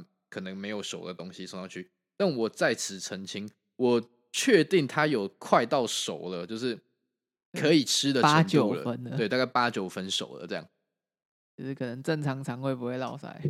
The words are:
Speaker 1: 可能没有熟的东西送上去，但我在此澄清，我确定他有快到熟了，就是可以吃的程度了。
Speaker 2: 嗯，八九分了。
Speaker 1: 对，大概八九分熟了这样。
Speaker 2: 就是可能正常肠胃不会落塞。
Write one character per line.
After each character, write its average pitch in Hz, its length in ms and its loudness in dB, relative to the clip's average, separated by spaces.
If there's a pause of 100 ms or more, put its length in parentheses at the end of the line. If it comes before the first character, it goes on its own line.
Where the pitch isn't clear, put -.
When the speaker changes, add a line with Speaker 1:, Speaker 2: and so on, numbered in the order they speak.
(300)
Speaker 1:
可 104 100 -10
能 92 160 -8
没 98 140 -8
有 104 120 -6
熟 90 240 -10
的 90 60 -8
东 90 180 -12
西 92 140 -14
送 92 160 -12
上 95 80 -10
去， 92 220 -14 (260)
但 190 180 2
我 113 140 0
在 139 260 0
此 98 240 -8
澄 95 280 -10
清， 104 240 -10 (260)
我 120 260 4 (340)
确 190 280 6
定 170 200 4
他 151 220 0
有 110 220 0 (100)
快 151 260 4
到 120 220 0
熟 87 420 -6
了， 90 160 -6
就 113 140 -8
是 120 180 -4 (760)
可 143 200 2
以 147 120 6
吃 - 280 0
的 131 80 4
程 147 100 8 (180)
度 123 260 4
了。 82 80 -4
Speaker 2:
嗯， - 0 -
八 - 0 -
九 - 0 -
分 120 220 -6
了。 120 120 -6
Speaker 1:
对， 110 120 0
大 127 100 0
概 127 80 2
八 120 240 2
九 101 180 -4
分 95 220 -8
熟 - 260 -6
了 73 80 -14
这 90 120 -6
样。 82 120 -10 (880)
Speaker 2:
就 143 80 -12
是 135 80 -6
可 135 140 -6
能 123 160 -8
正 156 180 -2
常 139 220 -2
肠 127 180 -8
胃 135 140 0
不 123 100 -8
会 123 140 -4
落 123 180 -6
塞。 - 120 -12 (220)